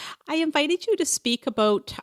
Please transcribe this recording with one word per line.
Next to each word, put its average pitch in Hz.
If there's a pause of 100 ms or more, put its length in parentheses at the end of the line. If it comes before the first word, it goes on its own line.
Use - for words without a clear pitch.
(280)
I 311
invited 311
you 427
to 330
speak -
about 214 (100)